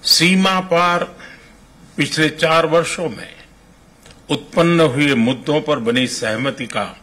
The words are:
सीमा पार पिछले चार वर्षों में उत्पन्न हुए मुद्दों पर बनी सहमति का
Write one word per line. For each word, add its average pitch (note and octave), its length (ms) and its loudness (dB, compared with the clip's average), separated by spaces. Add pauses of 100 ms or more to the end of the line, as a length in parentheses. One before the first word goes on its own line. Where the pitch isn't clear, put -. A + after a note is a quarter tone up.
सीमा F#3+ 560 2
पार F3 440 0 (920)
पिछले D3+ 320 0
चार D#3+ 360 2
वर्षों D#3+ 440 0
में F2 220 -14 (960)
उत्पन्न E3+ 520 0
हुए C#3+ 340 2
मुद्दों B2+ 460 0
पर C#3+ 180 -2
बनी A#2+ 280 0
सहमति A#2+ 580 -6
का G#2 380 -8